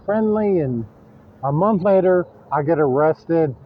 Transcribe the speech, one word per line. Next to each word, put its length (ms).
friendly, 560
and 240
a 80
month 320
later, 440
I 100
get 160
arrested. 760